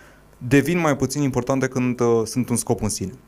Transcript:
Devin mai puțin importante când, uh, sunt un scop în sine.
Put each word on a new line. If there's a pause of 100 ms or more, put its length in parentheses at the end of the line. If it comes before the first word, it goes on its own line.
(380)
Devin
mai
puțin
importante
când,
uh,
sunt
un
scop
în
sine. (160)